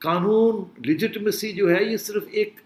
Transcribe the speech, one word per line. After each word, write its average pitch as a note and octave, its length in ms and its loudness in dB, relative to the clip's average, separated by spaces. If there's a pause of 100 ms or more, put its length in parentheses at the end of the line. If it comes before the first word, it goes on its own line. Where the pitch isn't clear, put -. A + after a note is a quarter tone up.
कानून, G3+ 840 0
legitimacy G#3 680 -2
जो F#3 140 2
है, G3 240 2
ये A3 60 -2
सिर्फ G3+ 360 -8
एक G#3+ 220 -2 (100)